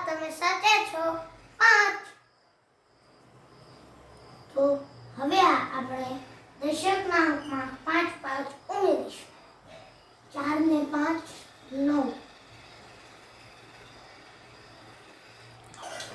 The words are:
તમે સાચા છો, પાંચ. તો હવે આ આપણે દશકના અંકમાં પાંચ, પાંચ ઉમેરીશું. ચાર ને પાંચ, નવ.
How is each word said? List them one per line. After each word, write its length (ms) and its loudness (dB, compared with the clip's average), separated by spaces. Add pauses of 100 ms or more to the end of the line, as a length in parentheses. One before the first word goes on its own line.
તમે 260 -4
સાચા 480 2 (120)
છો, 120 -4 (540)
પાંચ. 440 6 (2500)
તો 100 2 (540)
હવે 220 2
આ 200 6 (180)
આપણે 420 -6 (420)
દશકના 640 0
અંકમાં 440 -4 (160)
પાંચ, 240 0 (120)
પાંચ 260 -6 (220)
ઉમેરીશું. 600 0 (1040)
ચાર 260 -2
ને 200 4 (120)
પાંચ, 320 0 (480)
નવ. 380 0 (4000)